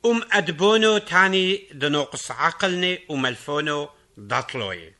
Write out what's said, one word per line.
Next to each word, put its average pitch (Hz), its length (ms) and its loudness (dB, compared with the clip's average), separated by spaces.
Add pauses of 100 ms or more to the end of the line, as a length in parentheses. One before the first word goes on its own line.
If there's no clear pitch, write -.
أم 233 260 2
أدبونو 208 640 2
تاني 190 720 2
دنوقص 143 580 -2
عقلني 180 800 -2
وملفونو 147 800 -4 (260)
دطلوي. 101 840 -6